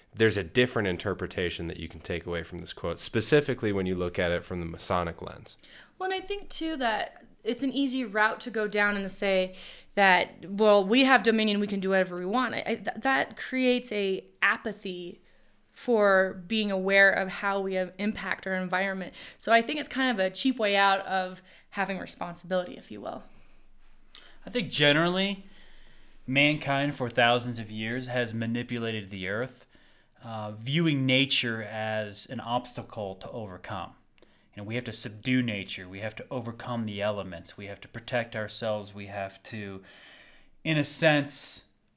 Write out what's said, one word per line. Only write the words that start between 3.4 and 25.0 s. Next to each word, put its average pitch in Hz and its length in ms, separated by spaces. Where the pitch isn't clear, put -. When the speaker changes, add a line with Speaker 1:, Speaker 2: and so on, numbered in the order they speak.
Speaker 1:
when 95 120
you 92 100
look 90 220
at 87 140
it 85 140
from 90 160
the 85 40
Masonic 85 560
lens. - 360
Speaker 2:
Well, 370 100
and 381 140
I - 20
think, 403 220
too, 320 300
that 226 480
it's 240 180
an 269 120
easy 262 320
route 214 340
to - 100
go 214 200
down 208 260
and 196 160
say 190 420
that, 185 540
well, 202 320
we 208 200
have 262 220
dominion, 220 360
we 202 80
can 202 140
do 190 80
whatever 185 260
we 180 100
want. 226 300
I, - 100
I, 226 100
th-, - 260
that 269 340
creates 247 560
a 196 320
apathy 196 760
for 190 720
being 214 240
aware 196 400
of 190 160
how 196 320
we 190 140
have 185 240
impact 202 500
our 190 80
environment. 185 580
So - 140
I 233 100
think 302 180
it's - 100
kind 262 200
of 196 160
a 190 40
cheap 254 280
way 202 200
out 196 280
of 185 360
having 196 280
responsibility, 175 800
if - 140
you 104 100
will. - 220
Speaker 3:
I - 40
think 190 220
generally 175 720